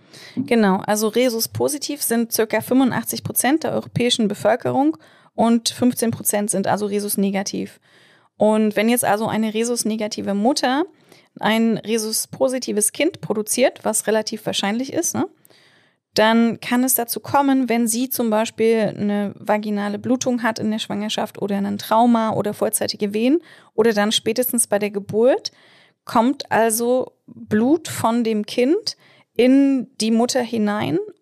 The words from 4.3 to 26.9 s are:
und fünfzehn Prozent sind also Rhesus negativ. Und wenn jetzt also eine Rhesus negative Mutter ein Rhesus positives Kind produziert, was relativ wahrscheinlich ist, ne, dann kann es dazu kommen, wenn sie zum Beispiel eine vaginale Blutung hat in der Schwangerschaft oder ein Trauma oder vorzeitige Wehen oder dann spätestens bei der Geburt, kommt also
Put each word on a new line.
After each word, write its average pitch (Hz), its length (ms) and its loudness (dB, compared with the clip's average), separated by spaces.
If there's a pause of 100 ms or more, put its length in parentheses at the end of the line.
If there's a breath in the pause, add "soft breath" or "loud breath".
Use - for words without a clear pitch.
und 226 340 2
fünfzehn 247 420 0
Prozent 208 380 -2
sind 196 180 -2
also 202 200 0
Rhesus 208 320 -4
negativ. 196 640 -2 (580 soft breath)
Und 214 380 2
wenn 214 120 2
jetzt 240 160 2
also 214 220 0
eine 214 260 -2
Rhesus 233 320 -2
negative 214 480 -4
Mutter 262 520 0 (540 soft breath)
ein 226 380 2
Rhesus 214 520 -4
positives 247 640 0
Kind 294 280 -2
produziert, 220 640 0
was 214 240 -2
relativ 220 400 -2
wahrscheinlich 214 480 -4
ist, 339 200 -2
ne, 247 120 -2 (880 soft breath)
dann 226 460 4
kann 247 220 0
es 254 120 0
dazu - 260 -4
kommen, 269 480 2
wenn 240 180 2
sie 233 220 -2
zum 233 220 -2
Beispiel 220 640 2
eine 202 420 -2
vaginale 208 600 -2
Blutung 247 440 -2
hat 226 160 -2
in 214 120 -2
der 214 80 -2
Schwangerschaft 214 640 -6
oder 196 160 -2
ein 202 180 -2
Trauma 226 540 2
oder 202 240 -2
vorzeitige 208 580 -2
Wehen 247 300 2 (320 loud breath)
oder 220 180 4
dann 208 200 0
spätestens 240 540 -2
bei 202 120 0
der 202 120 -2
Geburt, 214 640 0 (540 soft breath)
kommt 247 440 0
also 233 640 0 (140)